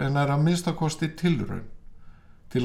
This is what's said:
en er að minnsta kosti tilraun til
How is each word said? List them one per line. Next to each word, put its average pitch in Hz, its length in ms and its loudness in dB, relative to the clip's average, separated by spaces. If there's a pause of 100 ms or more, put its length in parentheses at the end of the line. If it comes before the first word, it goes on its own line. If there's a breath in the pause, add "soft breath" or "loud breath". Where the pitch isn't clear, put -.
en 139 160 2
er 143 100 2
að 147 140 4
minnsta 175 320 2
kosti 156 400 -2
tilraun 101 480 0 (880 soft breath)
til 123 120 2